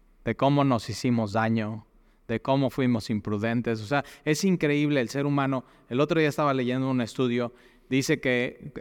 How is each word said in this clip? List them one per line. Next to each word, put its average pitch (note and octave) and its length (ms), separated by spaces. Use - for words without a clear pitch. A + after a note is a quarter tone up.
De A#2 120
cómo C#3+ 260
nos B2+ 280
hicimos A2+ 420
daño, A2+ 540
de A2+ 120
cómo C3+ 300
fuimos B2 380
imprudentes. A2 720
O G#2 60
sea, C#3 180
es D3+ 200
increíble D3 560
el A#2 80
ser C#3+ 180
humano. C3+ 380
El B2 120
otro D#3+ 200
día D3+ 80
estaba C#3+ 240
leyendo C3 380
un B2+ 100
estudio, A#2+ 520
dice C3+ 320
que, B2+ 600